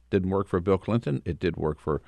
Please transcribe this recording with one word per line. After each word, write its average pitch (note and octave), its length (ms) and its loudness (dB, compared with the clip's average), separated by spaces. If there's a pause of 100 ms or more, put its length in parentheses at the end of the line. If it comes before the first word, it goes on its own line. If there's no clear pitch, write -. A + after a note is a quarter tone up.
(120)
Didn't F#2 180 2
work G2 180 0
for F#2+ 120 0
Bill F#2+ 180 4
Clinton. A#2+ 480 -2
It D#2+ 140 -4
did E2 180 0
work D#2 220 -2
for, D2 280 -2